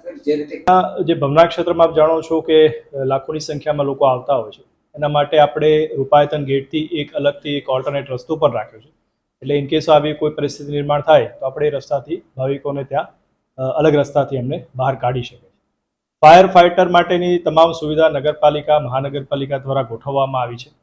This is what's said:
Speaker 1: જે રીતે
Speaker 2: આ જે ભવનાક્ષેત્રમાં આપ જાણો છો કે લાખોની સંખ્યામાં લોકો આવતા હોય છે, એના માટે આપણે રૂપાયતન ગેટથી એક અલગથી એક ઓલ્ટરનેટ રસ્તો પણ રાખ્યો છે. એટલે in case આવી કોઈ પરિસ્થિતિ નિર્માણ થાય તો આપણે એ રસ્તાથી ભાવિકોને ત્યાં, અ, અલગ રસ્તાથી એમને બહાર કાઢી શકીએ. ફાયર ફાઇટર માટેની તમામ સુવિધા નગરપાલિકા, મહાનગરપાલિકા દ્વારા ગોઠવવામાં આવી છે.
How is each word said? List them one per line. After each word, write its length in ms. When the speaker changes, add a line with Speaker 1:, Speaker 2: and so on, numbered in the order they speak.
Speaker 1:
જે 200
રીતે 280
Speaker 2:
આ 340
જે 160
ભવનાક્ષેત્રમાં 760
આપ 80
જાણો 260
છો 200
કે 300
લાખોની 460
સંખ્યામાં 460
લોકો 200
આવતા 280
હોય 180
છે, 100
એના 120
માટે 320
આપણે 460
રૂપાયતન 600
ગેટથી 460
એક 220
અલગથી 360
એક 200
ઓલ્ટરનેટ 420
રસ્તો 240
પણ 160
રાખ્યો 280
છે. 80
એટલે 180
in 60
case 260
આવી 220
કોઈ 180
પરિસ્થિતિ 400
નિર્માણ 300
થાય 240
તો 200
આપણે 220
એ 20
રસ્તાથી 520
ભાવિકોને 460
ત્યાં, 240
અ, 40
અલગ 340
રસ્તાથી 400
એમને 300
બહાર 200
કાઢી 260
શકીએ. 280
ફાયર 260
ફાઇટર 420
માટેની 500
તમામ 320
સુવિધા 380
નગરપાલિકા, 680
મહાનગરપાલિકા 800
દ્વારા 260
ગોઠવવામાં 580
આવી 160
છે. 120